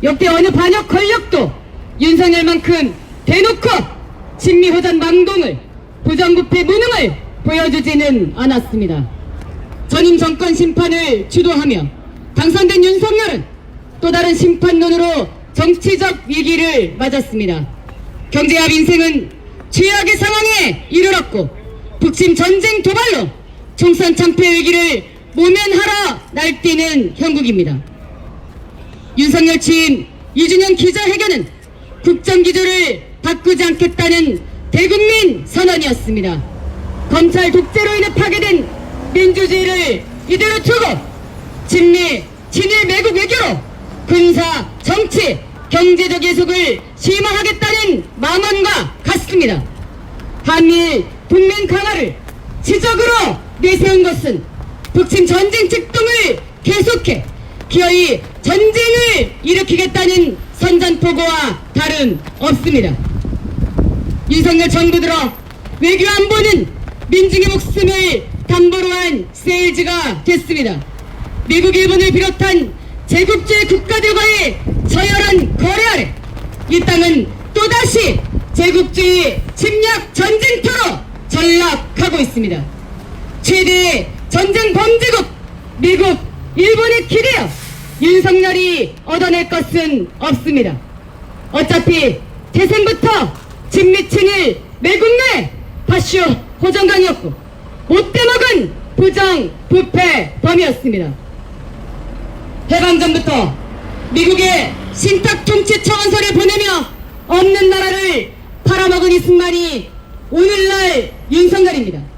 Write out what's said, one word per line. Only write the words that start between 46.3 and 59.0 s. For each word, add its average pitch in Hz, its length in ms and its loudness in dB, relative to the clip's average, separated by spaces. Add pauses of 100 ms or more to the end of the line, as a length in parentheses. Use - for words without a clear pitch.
심화하겠다는 415 1080 -2 (120)
망언과 370 800 -2 (100)
같습니다. 262 580 0 (840)
한미일 330 600 4 (240)
동맹 381 380 4
강화를 359 480 -2 (480)
지적으로 466 500 2 (460)
내세운 370 440 4
것은 285 420 -2 (480)
북침 359 340 4
전쟁 392 420 2
직동을 466 720 0 (240)
계속해 392 640 0 (440)
기어이 349 520 2 (220)
전쟁을 440 880 2 (100)